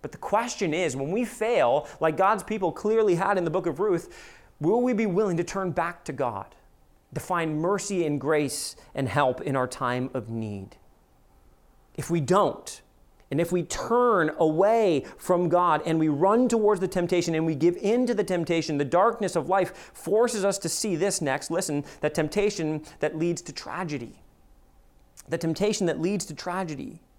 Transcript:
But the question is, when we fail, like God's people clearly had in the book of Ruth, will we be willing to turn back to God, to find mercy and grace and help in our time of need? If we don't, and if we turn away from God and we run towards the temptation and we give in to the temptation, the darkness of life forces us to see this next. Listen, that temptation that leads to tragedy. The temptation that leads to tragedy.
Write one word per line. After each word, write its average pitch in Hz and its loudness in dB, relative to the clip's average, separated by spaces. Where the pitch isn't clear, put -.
But 143 -10
the - -18
question 214 -2
is, 156 0
when 139 -4
we 226 0
fail, 165 2
like 160 0
God's 190 2
people 190 0
clearly 214 2
had 190 0
in 175 0
the 165 0
book 175 -2
of 165 -4
Ruth, 185 -2
will 208 2
we 254 2
be 220 2
willing 190 0
to 170 0
turn 185 -4
back 170 -4
to 151 -8
God, 120 -4
to 139 -6
find 160 -2
mercy 180 0
and 147 0
grace 147 -2
and 131 -2
help 131 2
in 135 -2
our 127 2
time 127 -4
of 113 -6
need? 104 -8
If - -8
we 170 2
don't, 175 0
and 143 0
if 170 0
we 180 0
turn 226 2
away 175 4
from 175 0
God 175 4
and 160 2
we 156 4
run 196 4
towards 208 4
the 185 -2
temptation 175 0
and 160 0
we 160 0
give 170 2
in 233 2
to 240 -2
the 202 0
temptation, 170 -2
the 143 0
darkness 196 2
of 151 -2
life - -2
forces 220 0
us 196 0
to - -6
see 185 -2
this 180 0
next. 139 -2
Listen, 160 -2
that 151 -2
temptation 160 -2
that 151 -2
leads 170 -2
to - -16
tragedy. 143 -10
The 160 -2
temptation 185 0
that 165 -2
leads 180 -2
to 156 -14
tragedy. 175 -8